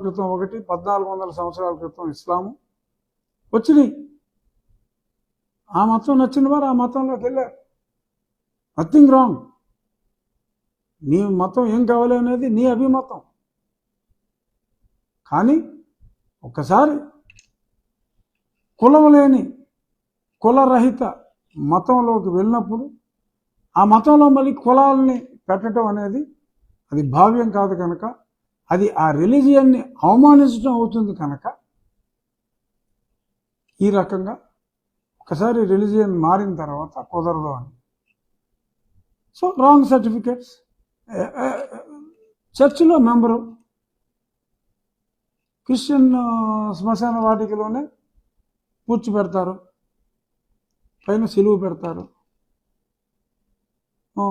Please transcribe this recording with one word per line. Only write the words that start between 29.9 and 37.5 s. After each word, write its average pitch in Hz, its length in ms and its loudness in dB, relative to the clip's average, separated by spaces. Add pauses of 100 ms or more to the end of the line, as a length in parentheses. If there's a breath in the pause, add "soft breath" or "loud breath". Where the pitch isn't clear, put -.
అవమానించడం 254 760 4
అవుతుంది 220 420 -4
కనుక 143 240 -10 (2250)
ఈ 202 80 2 (100)
రకంగా 190 360 -6 (840)
ఒకసారి 226 380 -4 (140)
రిలీజియన్ 202 420 0 (100)
మారిన 196 300 0
తర్వాత 151 400 -12 (160)
కుదరదు 160 460 -4